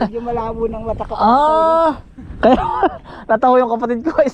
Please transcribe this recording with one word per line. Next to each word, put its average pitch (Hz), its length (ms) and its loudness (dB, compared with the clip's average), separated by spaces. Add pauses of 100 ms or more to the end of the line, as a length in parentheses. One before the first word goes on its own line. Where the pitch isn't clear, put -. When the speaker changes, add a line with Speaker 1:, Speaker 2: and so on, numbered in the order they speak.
Speaker 1:
Medyo 220 160 -6
malabo 226 480 -6
ng 220 160 -6
mata 220 240 -6
ko. 220 80 -8
Speaker 2:
Ah, 311 760 2 (480)
kaya 254 220 4 (360)
<laughs> - 360 -20
natawa 247 240 4
yung 247 160 2
kapatid 233 320 -2
ko. 320 80 -2 (220)